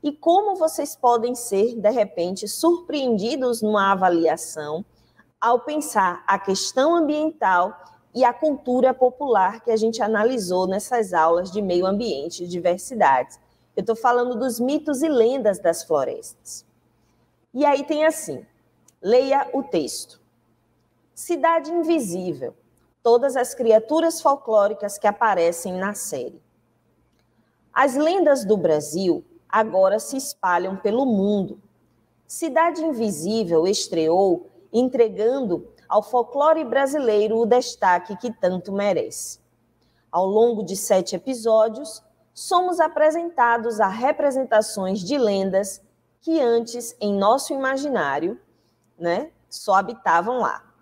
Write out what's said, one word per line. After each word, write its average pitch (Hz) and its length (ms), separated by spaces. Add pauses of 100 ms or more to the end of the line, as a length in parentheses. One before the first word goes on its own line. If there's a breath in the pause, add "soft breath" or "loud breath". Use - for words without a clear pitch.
e 285 80
como 381 440
vocês 320 400
podem 240 380
ser, 226 420
de 202 140
repente, 196 580
surpreendidos 254 1160
numa 208 280
avaliação 165 960 (560 soft breath)
ao 240 200
pensar 240 640
a 196 120
questão 262 580
ambiental 302 800 (380 loud breath)
e 254 100
a 240 80
cultura 254 640
popular 240 680
que 240 100
a 220 40
gente 226 260
analisou 208 680
nessas 208 460
aulas 170 380
de 208 100
meio 180 240
ambiente 185 580
e 175 40
diversidade. 175 920 (380)
Eu 190 80
tô 220 120
falando 247 440
dos 240 200
mitos 285 420
e 320 80
lendas 233 500
das 165 240
florestas. - 840 (880)
E 277 120
aí 285 180
tem 302 220
assim, 311 400 (560)
leia 269 500
o 269 120
texto. - 580 (920)
Cidade 330 580
invisível, 185 840 (480)
todas 240 320
as 247 180
criaturas 254 680
folclóricas 214 760
que - 100
aparecem 185 680
na 190 200
série. 139 480 (1300)
As 254 220
lendas 302 500
do 208 100
Brasil 160 680 (240)
agora 214 520
se 269 180
espalham 190 580
pelo 220 300
mundo. 202 560 (640)
Cidade 320 580
Invisível 202 840
estreou 180 840 (240)
entregando 226 960 (180 soft breath)
ao 214 160
folclore 277 640
brasileiro 233 760
o 233 60
destaque 196 720
que 240 140
tanto 185 420
merece. - 680 (720)
Ao 180 140
longo 214 380
de 180 120
sete 190 400
episódios, 220 880 (300)
somos 359 480
apresentados 302 1000
a 208 80
representações 226 1120
de 190 180
lendas 196 640 (380)
que 320 220
antes, 233 580
em 208 140
nosso 220 400
imaginário, 247 840 (600)
né, 175 320 (180)
só - 260
habitavam 196 640
lá. 165 220 (200)